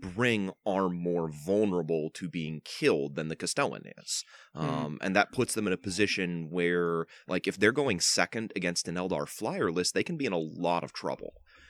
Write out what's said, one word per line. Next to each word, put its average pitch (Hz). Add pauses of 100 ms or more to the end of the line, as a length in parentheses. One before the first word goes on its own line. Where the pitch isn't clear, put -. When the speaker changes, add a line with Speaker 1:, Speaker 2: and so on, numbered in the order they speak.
Speaker 1:
bring 101 (160)
are 98
more 87
vulnerable 82
to 90
being 78
killed 73
than 80
the 80
Castellan 90 (140)
is. - (320)
Speaker 2:
Mm-hmm. 80
Speaker 1:
Um, 76
and 95
that 104
puts 120
them 107
in 92
a 90
position 90
where, 87 (220)
like, 90
if 95
they're 104
going 135
second 104
against 90
an 85
Eldar 90
flyer 120
list, 90
they -
can 175
be 139
in 107
a 87
lot 85
of 67
trouble. - (360)